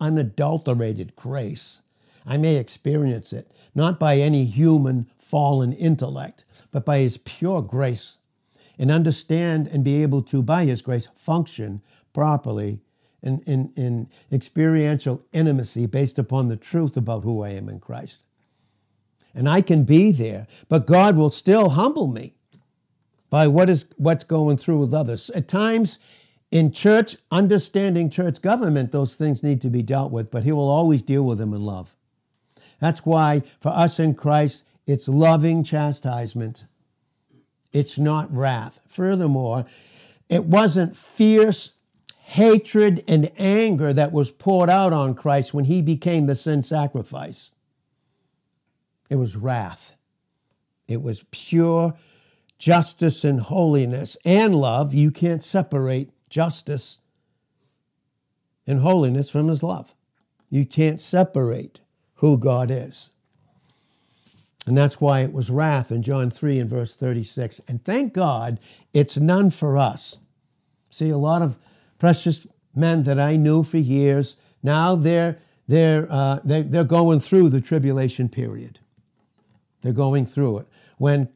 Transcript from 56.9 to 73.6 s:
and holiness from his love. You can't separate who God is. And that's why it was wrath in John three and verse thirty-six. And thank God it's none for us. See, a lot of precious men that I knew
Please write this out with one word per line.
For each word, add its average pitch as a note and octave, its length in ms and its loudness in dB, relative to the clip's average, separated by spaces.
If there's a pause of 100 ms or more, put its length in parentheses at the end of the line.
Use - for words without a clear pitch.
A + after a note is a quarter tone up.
and C#3 140 -2
holiness C#3 500 2
from D3+ 200 0
his D#3+ 160 -2
love. F3 320 -8 (540)
You C#3 140 0
can't D#3 360 0
separate E3 800 -2 (360)
who D3 220 4
God B2 320 0
is. C3 400 -10 (1600)
And B2 100 0
that's C#3+ 240 2
why C#3 220 2
it C3+ 100 -4
was C3 180 -6
wrath C#3+ 400 -2
in A#2 120 -2
John B2+ 280 -2
three C#3 300 -2
and A2+ 100 -4
verse A#2+ 240 -6
thirty-six. A#2+ 720 -8
And A#2+ 180 -8
thank A#3 280 -4
God A#2+ 480 -2 (340)
it's D3 220 2
none F3+ 340 4
for D3 260 -2
us. - 440 -2 (720)
See, D#3+ 180 -4
a D3+ 100 0
lot D#3+ 240 0
of C#3+ 160 -4 (400)
precious E3+ 480 0 (280)
men E3 280 2
that C3+ 160 0
I D3 180 2
knew D#3 260 4